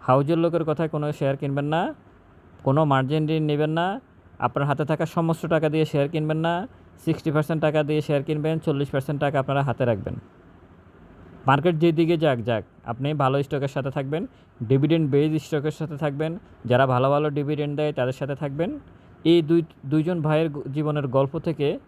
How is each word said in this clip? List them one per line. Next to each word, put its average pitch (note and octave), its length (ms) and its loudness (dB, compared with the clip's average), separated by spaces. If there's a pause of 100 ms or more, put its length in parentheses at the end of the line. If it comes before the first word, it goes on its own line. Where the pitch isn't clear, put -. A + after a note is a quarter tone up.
হাউজের C#3+ 380 2
লোকের E3 260 0
কথায় D#3 240 -2
কোনো D3+ 240 -4
শেয়ার C#3 240 -2
কিনবেন C#3+ 280 -4
না, F3 300 -2 (720)
কোনো C#3+ 200 4
মার্জিন C#3+ 440 2
ঋণ D#3+ 140 0
নেবেন D3+ 280 0
না, F3+ 300 -2 (380)
আপনার C#3 280 -2
হাতে D3 180 0
থাকা D#3 220 -2
সমস্ত E3 400 -2
টাকা D#3+ 220 2
দিয়ে D#3 160 2
শেয়ার D3 240 0
কিনবেন D#3 280 -2
না, E3+ 320 -2 (360)
সিক্সটি D#3+ 260 -2
পার্সেন্ট D3+ 320 0
টাকা D#3 200 2
দিয়ে D3+ 180 0
শেয়ার C#3+ 220 0
কিনবেন, D#3 360 -2
চল্লিশ C#3+ 300 -2
পার্সেন্ট C#3+ 320 -2
টাকা C#3+ 200 0
আপনারা C#3 220 0
হাতে C3+ 220 0
রাখবেন। A2+ 300 -2 (1300)
মার্কেট C#3+ 300 4
যেদিকে E3 400 2
যাক, C#3+ 260 2
যাক, G#2+ 220 -2 (200)
আপনি C3 300 -4
ভালো C#3 280 2
স্টকের C#3 260 -4
সাথে C3+ 220 -6
থাকবেন, D3 360 -4 (360)
ডিভিডেন্ড C#3+ 480 2
বেস D3+ 320 2
স্টকের D3+ 280 -4
সাথে D3+ 260 -8
থাকবেন, D3 420 -4 (260)
যারা B2 220 4
ভালো B2+ 240 2
ভালো D3 200 2
ডিভিডেন্ড D3 460 -4
দেয় D3+ 160 -2
তাদের B2+ 200 -2
সাথে C#3 220 -6
থাকবেন। D3+ 440 -6 (460)
এই E3+ 180 6
দুই, E3 200 2 (240)
দুইজন D#3 360 0
ভাইয়ের D#3 280 2
গ-, C#3+ 120 -10 (100)
জীবনের D3 340 -2
গল্প C3+ 320 0
থেকে D#3 480 -2